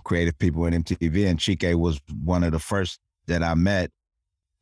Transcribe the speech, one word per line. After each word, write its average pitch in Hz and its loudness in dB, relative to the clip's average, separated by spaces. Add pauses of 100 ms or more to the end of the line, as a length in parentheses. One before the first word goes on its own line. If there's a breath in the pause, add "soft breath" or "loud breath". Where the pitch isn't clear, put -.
creative 85 0
people 85 0
at 85 2
M 82 0
T 90 -4
V, 85 0
and 87 2
Chike 87 0
was 82 0 (240)
one 87 0
of 82 0
the 80 0
first 98 -4 (280)
that 85 0
I 82 0
met, 92 2 (720)